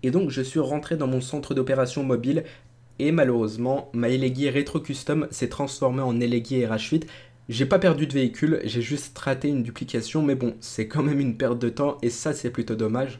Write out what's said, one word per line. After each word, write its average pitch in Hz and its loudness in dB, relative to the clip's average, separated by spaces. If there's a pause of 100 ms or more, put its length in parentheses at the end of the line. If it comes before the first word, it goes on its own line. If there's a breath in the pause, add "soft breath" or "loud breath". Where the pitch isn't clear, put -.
et 127 2
donc 170 2
je 131 -4
suis 143 -2
rentré 147 -2
dans 143 -2
mon 127 0
centre 143 -6
d'opération 131 0
mobile 131 2 (560 loud breath)
et 143 4
malheureusement, 123 2
ma 117 2
Elegy 131 2
Retro 139 0
Custom 143 -2
s'est 120 -2
transformée 135 -2
en 120 2
Elegy 120 2
R 110 0
H 110 -4
huit. 165 2 (420 loud breath)
J'ai 120 0
pas 180 6
perdu 156 4
de 131 -6
véhicule, 135 2
j'ai 117 -2
juste 135 -6
raté 135 -2
une 135 0
duplication, 120 -2
mais 139 4
bon, 123 -2
c'est - -4
quand 147 0
même 143 2
une 127 0
perte 120 0
de 120 0
temps 143 -2
et 120 2
ça, 139 -2
c'est 120 -4
plutôt 113 -4
dommage. 113 -2